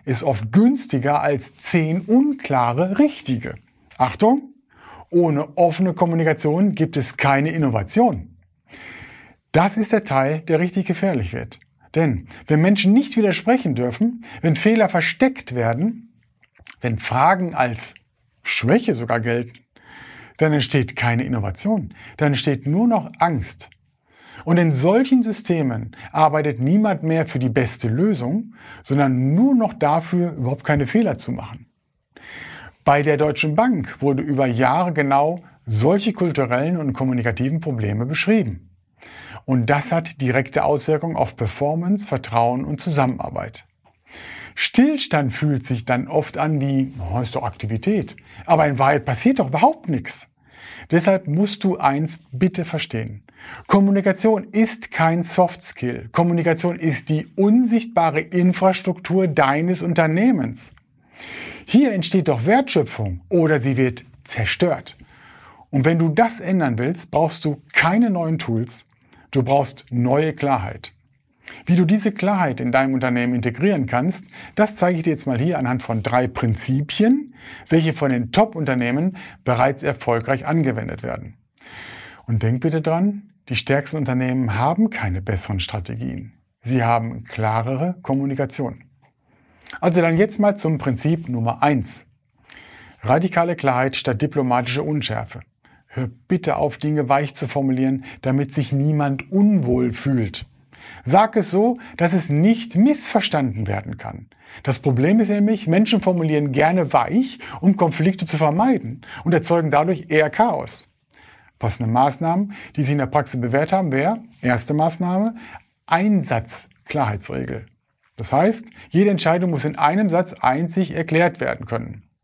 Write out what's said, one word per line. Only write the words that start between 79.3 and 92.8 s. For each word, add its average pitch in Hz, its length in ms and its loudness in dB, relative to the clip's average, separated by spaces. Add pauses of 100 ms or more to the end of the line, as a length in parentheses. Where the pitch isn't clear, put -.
bereits 127 380 2
erfolgreich 123 640 -2
angewendet 131 560 -2
werden. - 340 -10 (920)
Und 113 160 -2
denk 120 180 0
bitte 160 220 -2
dran, 180 480 -2 (180)
die 123 80 -4
stärksten 143 420 -2
Unternehmen 127 600 -2
haben 175 300 2
keine 95 320 -4
besseren 98 400 -4
Strategien. 110 720 -8 (280)
Sie 123 220 0
haben 117 420 -2
klarere 117 800 -2
Kommunikation. 139 800 -4 (960)
Also 175 200 2
dann 165 160 2
jetzt 208 240 2
mal 208 160 2
zum 160 220 -2
Prinzip 151 500 -2
Nummer 117 340 -2
eins. 143 440 0 (960)